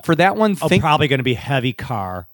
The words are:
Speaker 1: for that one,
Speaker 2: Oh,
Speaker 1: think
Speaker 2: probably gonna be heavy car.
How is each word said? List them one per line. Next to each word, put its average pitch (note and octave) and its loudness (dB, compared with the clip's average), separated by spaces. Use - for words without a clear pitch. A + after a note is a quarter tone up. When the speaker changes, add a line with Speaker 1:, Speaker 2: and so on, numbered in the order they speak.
Speaker 1:
for E3 2
that F#3+ 2
one, G#3+ 2
Speaker 2:
Oh, D#3+ 0
Speaker 1:
think F#3 4
Speaker 2:
probably D3+ 2
gonna C3 0
be B2+ 0
heavy B2+ -2
car. F#2 -8